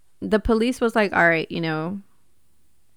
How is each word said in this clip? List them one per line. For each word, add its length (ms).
the 180
police 420
was 140
like, 180
"All 140
right, 220
you 120
know, 400